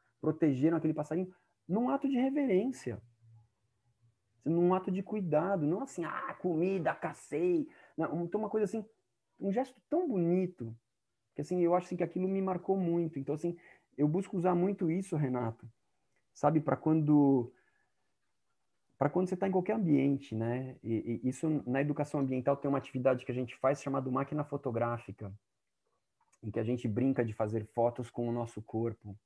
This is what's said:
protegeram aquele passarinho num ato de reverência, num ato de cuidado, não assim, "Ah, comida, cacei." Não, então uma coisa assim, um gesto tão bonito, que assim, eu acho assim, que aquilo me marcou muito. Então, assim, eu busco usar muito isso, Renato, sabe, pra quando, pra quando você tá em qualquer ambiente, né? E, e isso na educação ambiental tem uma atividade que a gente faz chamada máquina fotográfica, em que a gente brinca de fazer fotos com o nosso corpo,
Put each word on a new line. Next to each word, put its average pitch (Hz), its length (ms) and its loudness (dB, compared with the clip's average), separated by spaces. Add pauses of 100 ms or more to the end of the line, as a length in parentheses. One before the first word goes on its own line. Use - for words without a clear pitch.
(200)
protegeram 156 580 2
aquele 156 160 0
passarinho 160 400 -4 (340)
num 226 220 0
ato 277 200 -2
de 269 80 0
reverência, 254 840 0 (1400)
num 175 300 4
ato 190 180 0
de 190 120 -2
cuidado, 175 600 0
não 175 160 0
assim, 269 220 -6
"Ah, - 380 -6
comida, 180 520 0
cacei." 165 760 -2 (260)
Não, 165 280 -2
então 202 180 -2
uma 208 80 -4
coisa 220 160 0
assim, 214 180 -4 (560)
um 196 120 -2
gesto 254 360 -2
tão 349 220 0
bonito, 175 680 0 (600)
que 151 60 -6
assim, 180 200 -2
eu 170 140 4
acho 180 100 0
assim, 185 100 -10
que 175 80 0
aquilo 180 240 -2
me 190 140 -2
marcou 190 340 0
muito. 170 440 0
Então, 143 160 -4
assim, 170 200 -4 (420)
eu 147 100 4
busco 185 280 0
usar 180 200 2
muito 180 360 2
isso, 190 240 -2
Renato, 127 540 -2 (640)
sabe, 151 260 4
pra 147 160 0
quando, 147 800 6 (1400)
pra 139 120 2
quando 180 200 0
você 185 80 -4
tá 196 100 -2
em 190 40 -2
qualquer 185 220 0
ambiente, 139 600 2
né? 123 480 -4
E, 113 400 -4
e 127 60 0
isso 131 180 -4 (200)
na 127 120 0
educação 147 400 -2
ambiental 131 380 0
tem - 100 -6
uma 139 120 2
atividade 131 460 0
que - 60 -6
a 120 40 -4
gente 123 220 -4
faz 147 240 0
chamada 135 280 -4
máquina 139 340 -2
fotográfica, 117 880 -4 (1120)
em 110 60 -8
que 113 100 -4
a 113 40 0
gente 120 240 -2
brinca 127 360 2
de 113 100 -2
fazer 110 340 -2
fotos 120 420 0
com 120 180 -4
o 117 40 -2
nosso 117 300 -4
corpo, 110 540 -6 (100)